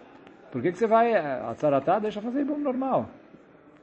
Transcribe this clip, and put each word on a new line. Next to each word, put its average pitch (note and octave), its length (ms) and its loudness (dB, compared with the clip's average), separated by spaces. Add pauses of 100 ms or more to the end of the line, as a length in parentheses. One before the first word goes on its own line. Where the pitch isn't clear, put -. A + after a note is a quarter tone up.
(500)
Por B2+ 100 -6
que E3+ 120 0
que F3 60 -12
você A#3 100 2
vai, A3+ 260 4
a C3 400 -2
Tzaratá D3+ 460 2
deixa G#3+ 200 -6
fazer A#3+ 200 -4
Ibum D4 180 -4
normal? B3+ 500 -2 (760)